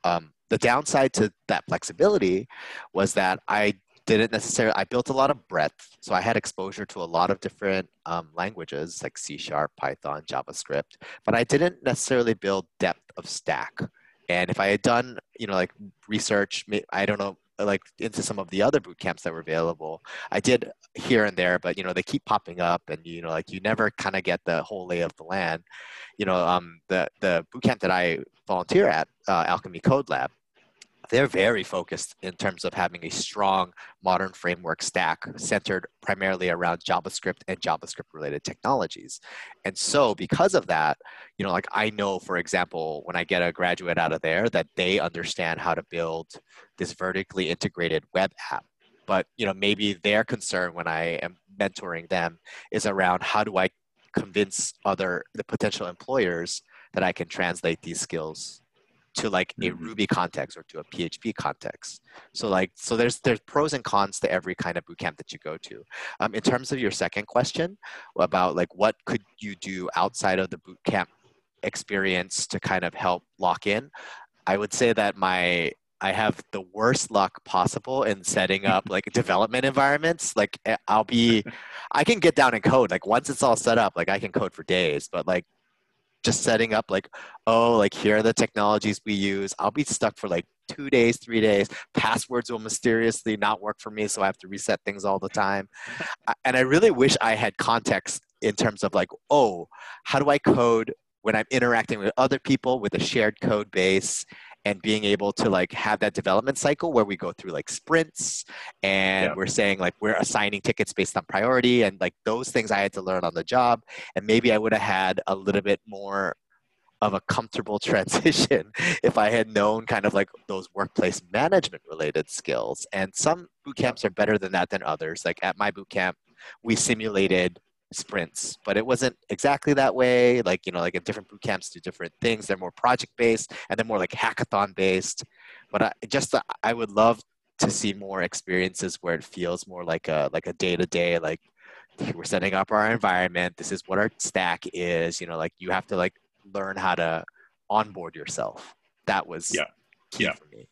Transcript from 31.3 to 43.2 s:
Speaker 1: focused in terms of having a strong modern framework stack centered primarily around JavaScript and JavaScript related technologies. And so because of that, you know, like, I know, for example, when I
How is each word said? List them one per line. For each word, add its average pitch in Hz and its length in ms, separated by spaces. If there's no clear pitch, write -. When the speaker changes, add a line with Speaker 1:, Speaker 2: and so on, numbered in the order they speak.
Speaker 1:
focused - 580
in 92 120
terms 92 300
of 87 120
having 85 280
a 82 60
strong 95 640
modern 95 280
framework 87 520
stack 82 400
centered 95 500
primarily 95 480
around 85 300
JavaScript 90 640
and 92 120
JavaScript - 540
related 73 300
technologies. - 760
And 95 100
so 131 380
because 170 400
of 123 140
that, 78 320
you 98 40
know, 98 80
like, 87 200
I 107 180
know, 101 300
for 90 180
example, 82 680
when 87 100
I 87 80